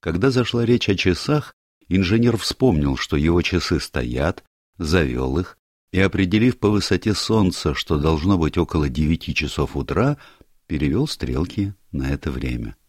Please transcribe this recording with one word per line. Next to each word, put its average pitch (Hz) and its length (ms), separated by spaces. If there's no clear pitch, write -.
Когда 95 320
зашла 117 340
речь 120 220
о 98 80
часах, 139 580
инженер 110 500
вспомнил, 76 600
что - 200
его 82 240
часы 85 380
стоят, 65 640
завел 71 600
их - 180
и, 92 80
определив 98 580
по 104 120
высоте 101 440
солнца, 92 580
что 76 280
должно 80 360
быть 80 220
около 80 300
девяти 78 440
часов 71 440
утра, 127 400
перевел 78 400
стрелки 85 680
на 67 180
это 71 220
время. 62 420